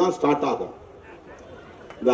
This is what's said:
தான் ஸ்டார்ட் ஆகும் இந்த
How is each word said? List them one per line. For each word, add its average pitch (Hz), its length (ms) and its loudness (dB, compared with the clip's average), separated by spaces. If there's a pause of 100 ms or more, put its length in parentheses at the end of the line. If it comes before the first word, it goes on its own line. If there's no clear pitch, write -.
தான் 185 100 4
ஸ்டார்ட் - 320 0
ஆகும் 120 300 -2 (1300)
இந்த 123 140 2